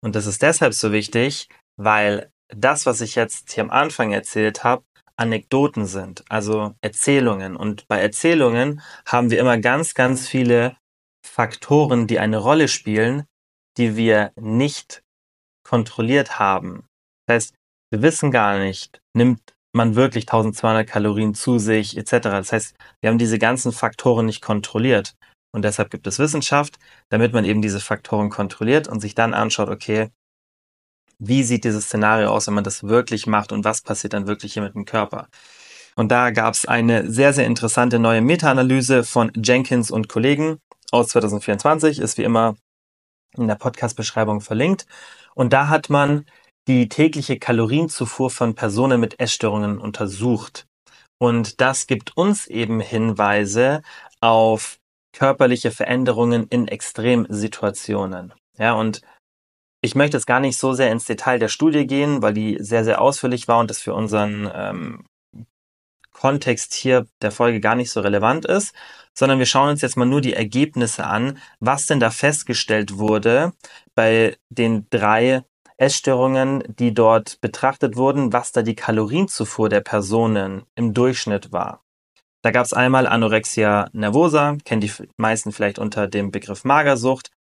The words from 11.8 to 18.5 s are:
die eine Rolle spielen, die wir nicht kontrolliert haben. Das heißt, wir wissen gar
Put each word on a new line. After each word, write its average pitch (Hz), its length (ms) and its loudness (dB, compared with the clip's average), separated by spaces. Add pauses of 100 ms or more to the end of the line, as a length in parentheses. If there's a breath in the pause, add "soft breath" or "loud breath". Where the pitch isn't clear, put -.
die 104 120 0
eine 107 200 0
Rolle 139 280 2
spielen, 120 580 -2 (520)
die 117 180 2
wir 110 400 2
nicht 117 680 -4 (600)
kontrolliert 120 760 -2
haben. 95 460 -2 (420)
Das 117 80 2
heißt, - 200 -4 (360)
wir 107 100 -2
wissen 156 300 2
gar 104 260 2